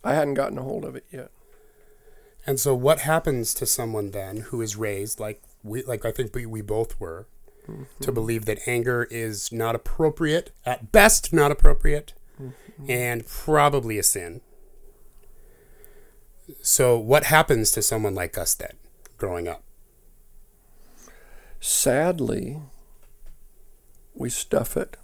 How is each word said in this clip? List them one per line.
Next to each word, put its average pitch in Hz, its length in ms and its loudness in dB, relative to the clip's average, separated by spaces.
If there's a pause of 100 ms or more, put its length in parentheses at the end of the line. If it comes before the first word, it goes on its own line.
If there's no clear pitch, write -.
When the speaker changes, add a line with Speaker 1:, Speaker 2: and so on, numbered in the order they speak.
Speaker 1:
I 127 120 0
hadn't 147 200 0
gotten 135 240 -2
a 131 40 -8
hold 135 220 -6
of 147 120 -12
it 127 160 -14
yet. 131 180 -14 (1160)
Speaker 2:
And 135 120 -2
so 135 160 2
what 139 260 2
happens 147 540 0
to - 120 -4
someone 110 440 -2
then 98 280 -10 (100)
who 120 140 -6
is 107 120 -6
raised 104 460 -6
like 107 200 -10 (220)
we, 107 220 -8
like 117 200 -6
I 117 60 0
think 117 240 -4
we, 120 120 -4
we 110 160 -8
both 107 360 -2
were, 90 280 -10 (420)
Speaker 1:
Mm-hmm. 127 340 -14
Speaker 2:
to - 80 0
believe 113 360 -2
that 107 200 -4
anger 120 420 0
is 113 440 -6
not 113 240 0
appropriate, 156 760 0 (160)
at 120 240 -6
best - 420 6
not 147 200 6
appropriate, - 640 6 (280)
Speaker 1:
Mm-hmm. 135 480 -14
Speaker 2:
and 120 360 -2
probably 143 720 2
a 95 40 -2
sin? 85 380 -2 (2250)
So 123 360 4
what 120 260 4
happens 147 480 4
to 107 100 -2
someone 107 340 0
like 87 200 -6
us 85 180 -2
then, - 180 -10 (460)
growing 90 280 -4
up? 80 160 -10 (2000)
Speaker 1:
Sadly, 143 960 0 (1600)
we 123 160 -6
stuff - 460 -2
it. - 280 -4